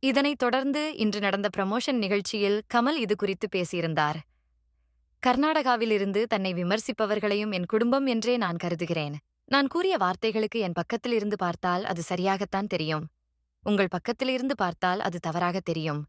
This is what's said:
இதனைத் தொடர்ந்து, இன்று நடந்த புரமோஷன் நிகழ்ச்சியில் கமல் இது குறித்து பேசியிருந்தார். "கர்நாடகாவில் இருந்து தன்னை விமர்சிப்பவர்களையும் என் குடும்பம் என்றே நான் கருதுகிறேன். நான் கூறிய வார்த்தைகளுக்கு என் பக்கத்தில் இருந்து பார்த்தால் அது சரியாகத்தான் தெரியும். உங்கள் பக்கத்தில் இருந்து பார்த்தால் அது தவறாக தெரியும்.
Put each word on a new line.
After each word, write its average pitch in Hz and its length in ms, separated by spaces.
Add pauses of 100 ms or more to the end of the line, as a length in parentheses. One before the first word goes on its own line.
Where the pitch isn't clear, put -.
இதனைத் 277 380
தொடர்ந்து, 269 580
இன்று 208 240
நடந்த 202 360
புரமோஷன் 208 360
நிகழ்ச்சியில் 202 680 (120)
கமல் 247 220
இது 214 200
குறித்து 196 400
பேசியிருந்தார். 160 580 (1120)
"கர்நாடகாவில் 254 640
இருந்து 202 360
தன்னை 190 280
விமர்சிப்பவர்களையும் 208 1000
என் 180 140
குடும்பம் 240 400
என்றே 240 300
நான் 180 200
கருதுகிறேன். 165 580 (300)
நான் 277 220
கூறிய 359 340
வார்த்தைகளுக்கு 214 540
என் 202 180
பக்கத்தில் 220 400
இருந்து 214 240
பார்த்தால் 180 480
அது 170 240
சரியாகத்தான் 190 580
தெரியும். 156 400 (560)
உங்கள் 202 260
பக்கத்தில் 233 400
இருந்து 262 260
பார்த்தால் 180 460
அது 180 180
தவறாக 175 420
தெரியும். 156 480